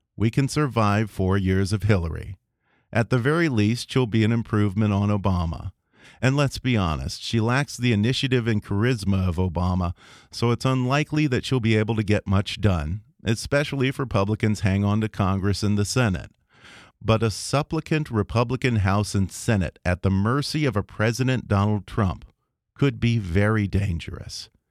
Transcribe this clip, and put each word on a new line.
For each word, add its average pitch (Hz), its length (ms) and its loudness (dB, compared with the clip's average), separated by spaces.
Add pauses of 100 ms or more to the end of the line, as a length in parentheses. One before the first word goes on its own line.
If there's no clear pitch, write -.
(180)
We 107 120 0
can 139 200 0
survive 110 600 0
four 95 280 0
years 92 340 0
of 107 120 -2
Hillary. 87 520 -2 (560)
At 113 180 0
the 127 100 2
very 156 280 0
least, 113 420 0
she'll 127 160 2
be 110 200 2
an 113 80 2
improvement 104 580 0
on 101 160 2
Obama. 92 640 -2 (500)
And 131 140 2
let's 143 220 0
be 127 180 0
honest, 78 480 -2
she 113 160 -2
lacks 123 380 -2
the 123 160 0
initiative 120 520 0
and 107 160 0
charisma 101 640 0
of 87 120 0
Obama, 90 560 0 (360)
so 117 220 -2
it's - 140 -2
unlikely 143 600 0
that 123 180 -2
she'll 127 160 0
be 110 160 2
able 107 180 0
to 110 80 0
get 98 240 0
much 98 320 0
done, 90 420 0 (220)
especially 139 640 -2
if 139 100 -4
Republicans 107 640 0
hang 98 240 2
on 104 160 2
to 107 80 0
Congress 98 560 0
and 104 140 2
the 101 80 0
Senate. 104 460 -2 (760)
But 110 160 4
a 113 100 2
supplicant 156 800 -2
Republican 120 680 0
House 98 360 2
and 98 160 2
Senate 95 540 -2
at 90 200 0
the 98 60 2
mercy 123 540 0
of 113 140 0
a 95 60 0
President 123 680 -2
Donald 101 360 2
Trump - 380 -2 (520)
could 135 260 2
be 117 160 2
very 101 500 2
dangerous. - 840 -4 (220)